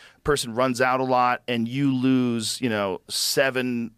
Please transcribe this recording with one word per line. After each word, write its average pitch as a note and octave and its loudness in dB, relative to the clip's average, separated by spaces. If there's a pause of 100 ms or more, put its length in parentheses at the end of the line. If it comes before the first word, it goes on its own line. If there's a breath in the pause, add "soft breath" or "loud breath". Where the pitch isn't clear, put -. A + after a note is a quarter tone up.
(240 loud breath)
person B2+ -2
runs B2+ 0
out B2+ 2
a C3 -2
lot, B2 2
and A#2 -2
you C3+ 0
lose, B2 2
you B2+ -2
know, G2+ -2
seven B2+ -2